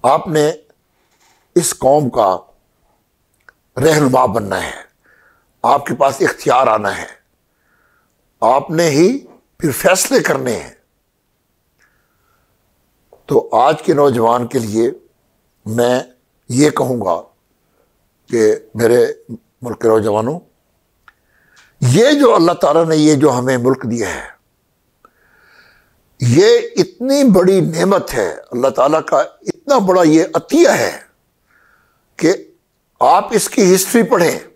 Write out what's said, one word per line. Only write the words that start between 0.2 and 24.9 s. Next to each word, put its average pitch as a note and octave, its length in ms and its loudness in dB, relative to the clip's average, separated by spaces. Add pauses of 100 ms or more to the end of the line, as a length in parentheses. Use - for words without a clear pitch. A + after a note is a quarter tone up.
इस - 180 -2
कौम C#3 360 0
का G#2 220 0 (1400)
रहनुमा C3 520 2
बनना G2 300 -6
है, - 160 -10 (920)
आपके C3 300 0
पास C3+ 280 -2
इख्तियार C3 460 0
आना G#2 220 -2
है, F#2+ 180 -12 (1300)
आपने C#3+ 460 0
ही D3+ 180 2 (540)
फिर D3 120 -2
फैसले - 500 -2
करने C3+ 300 -4
हैं। - 240 -10 (2500)
तो B2+ 100 0 (160)
आज C#3+ 280 2
के E3+ 120 0
नौजवान A#2+ 520 0
के C#3 120 -6
लिए A2+ 360 -2 (720)
मैं A#2+ 380 -2 (460)
ये C#3 220 2
कहूँगा A#2 440 -4 (1120)
कि A2 460 0
मेरे A#2 240 2 (280)
मुल्क - 540 -14
के A#2 60 2
नौजवानों, A2 500 0 (1400)
ये F#3 340 2
जो C#4 180 4
अल्लाह E3 240 2
ताला D#3+ 280 2
ने D#3+ 120 0
ये D3+ 200 4
जो C#3 140 2
हमें B2+ 280 -2
मुल्क B2+ 280 -2
दिया A2 240 -4
है, - 220 -14 (1900)